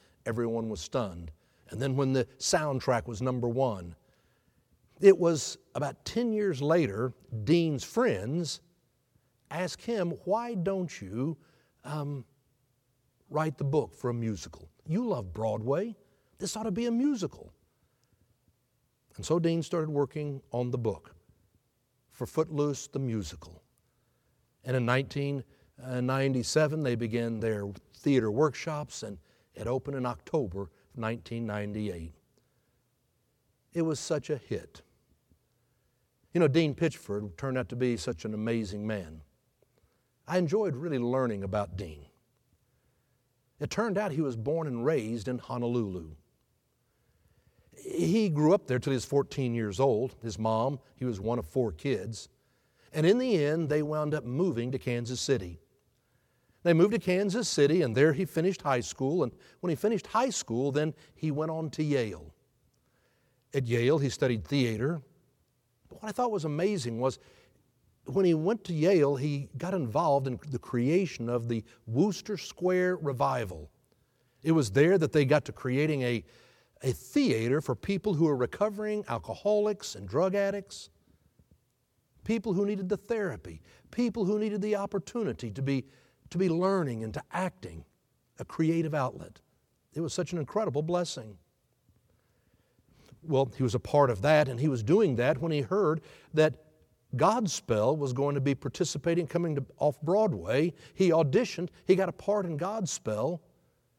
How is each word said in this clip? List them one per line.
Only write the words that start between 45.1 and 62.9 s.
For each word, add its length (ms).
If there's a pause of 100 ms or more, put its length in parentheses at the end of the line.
in 100
Honolulu. 720 (1700)
He 520
grew 260
up 120
there 120
till 140
he 40
was 80
fourteen 500
years 260
old. 420
His 160
mom, 400 (160)
he 100
was 160
one 180
of 80
four 260
kids. 560 (640)
And 140
in 120
the 260
end, 240
they 140
wound 320
up 100
moving 480
to 60
Kansas 420
City. 400 (1040)
They 120
moved 180
to 60
Kansas 500
City, 340
and 140
there 160
he 120
finished 380
high 180
school. 420
And 100 (280)
when 100
he 60
finished 300
high 240
school, 420
then 200 (220)
he 160
went 200
on 200
to 120
Yale. 520 (1200)